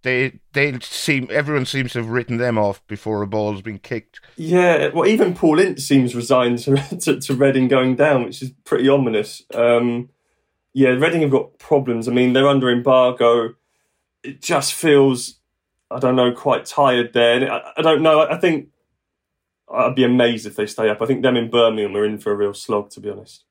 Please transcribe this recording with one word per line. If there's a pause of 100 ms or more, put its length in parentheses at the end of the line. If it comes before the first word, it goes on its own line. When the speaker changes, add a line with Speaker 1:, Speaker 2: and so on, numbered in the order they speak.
Speaker 1:
they, (140)
they
seem,
everyone
seems
to
have
written
them
off
before
a
ball's
been
kicked. (160)
Speaker 2:
Yeah,
well,
even
Paul
Ince
seems
resigned
to,
<laughs>
to,
to
Reading
going
down,
which
is (140)
pretty
ominous. (120)
Um, (640)
yeah,
Reading
have
got
problems.
I
mean,
they're
under
embargo. (680)
It
just
feels, (520)
I
don't
know,
quite
tired
there.
And
I,
I
don't
know.
I,
I
think (1000)
I'd
be
amazed
if
they
stay
up.
I
think
them
in
Birmingham
are
in
for
a
real
slog,
to
be
honest.